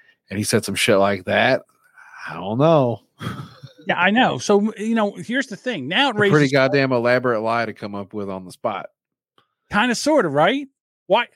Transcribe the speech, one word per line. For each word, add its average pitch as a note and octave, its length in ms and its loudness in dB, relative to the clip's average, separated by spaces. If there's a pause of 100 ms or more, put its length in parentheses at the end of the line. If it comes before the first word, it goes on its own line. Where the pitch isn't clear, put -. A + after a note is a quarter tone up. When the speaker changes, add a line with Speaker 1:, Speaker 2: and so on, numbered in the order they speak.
(300)
Speaker 1:
and F#2+ 80 -6
he G#2+ 60 -2
said G#2+ 200 0
some G2 100 -8
shit G#2 220 2
like G2 300 0
that, A2+ 360 2 (640)
I D2+ 80 -12
don't F#2+ 240 -6
know. C#3 440 2 (180)
<laughs> - 100 -8 (560)
Speaker 2:
Yeah, F3+ 120 -4
I F3+ 120 2
know. G#3 280 2
So, G#3 380 2
you A3 180 -4
know, G#3 220 0
here's B3+ 300 -4
the G3+ 100 -12
thing. C#3+ 320 -8
Now A#3 200 0
it - 40 0
Speaker 1:
A - 20 -10
pretty G#3 200 4
Speaker 2:
raises D3 180 4
Speaker 1:
goddamn C3+ 400 2
elaborate B2 480 2
lie A2+ 240 -2
to A2 80 -6
come G2+ 220 -12
up G2+ 180 -10
with G2+ 180 -8
on F#2+ 140 -10
the F2+ 80 -18
spot. G2 380 -8 (840)
Speaker 2:
Kinda, A3+ 220 0
sorta, C#4 340 2
right? F#3+ 400 2 (380)
Why, A3+ 300 2